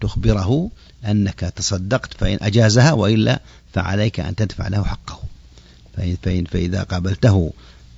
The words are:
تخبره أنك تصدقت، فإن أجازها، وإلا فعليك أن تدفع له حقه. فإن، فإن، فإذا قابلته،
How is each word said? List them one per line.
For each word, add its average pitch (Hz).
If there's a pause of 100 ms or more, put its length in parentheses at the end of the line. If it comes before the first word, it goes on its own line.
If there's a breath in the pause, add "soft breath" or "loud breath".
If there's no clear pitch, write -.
تخبره 107 (360 soft breath)
أنك 101
تصدقت، 98
فإن 98
أجازها، 113
وإلا 113 (320 soft breath)
فعليك 98
أن 87
تدفع -
له 98
حقه. - (800 soft breath)
فإن، 90
فإن، 90
فإذا 90
قابلته، 95 (460 soft breath)